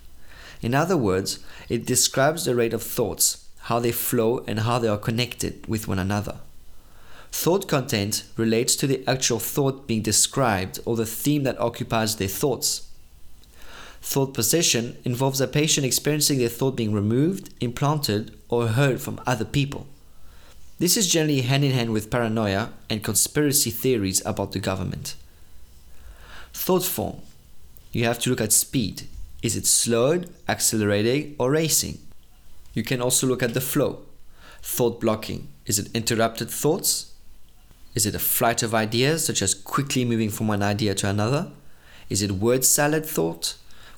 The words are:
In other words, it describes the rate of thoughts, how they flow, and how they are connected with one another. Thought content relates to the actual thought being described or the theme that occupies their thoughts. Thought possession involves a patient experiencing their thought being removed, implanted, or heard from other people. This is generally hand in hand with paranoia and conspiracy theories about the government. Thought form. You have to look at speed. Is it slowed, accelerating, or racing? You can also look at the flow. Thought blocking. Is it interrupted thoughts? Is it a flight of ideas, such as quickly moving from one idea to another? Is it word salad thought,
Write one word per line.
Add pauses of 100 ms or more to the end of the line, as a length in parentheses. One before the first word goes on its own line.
(640)
In
other
words, (280)
it
describes
the
rate
of
thoughts, (160)
how
they
flow,
and
how
they
are
connected
with
one
another. (960)
Thought
content (120)
relates
to
the
actual
thought
being
described
or
the
theme
that
occupies
their
thoughts. (1160)
Thought
possession
involves
a
patient
experiencing
their
thought
being
removed,
implanted, (120)
or
heard
from
other
people. (920)
This
is
generally
hand
in
hand
with
paranoia (160)
and
conspiracy
theories
about
the
government. (1400)
Thought
form. (760)
You
have
to
look
at
speed. (360)
Is
it
slowed, (180)
accelerating,
or
racing? (720)
You
can
also
look
at
the
flow. (600)
Thought
blocking. (180)
Is
it
interrupted
thoughts? (840)
Is
it
a
flight
of
ideas,
such
as
quickly
moving
from
one
idea
to
another? (580)
Is
it
word
salad
thought, (420)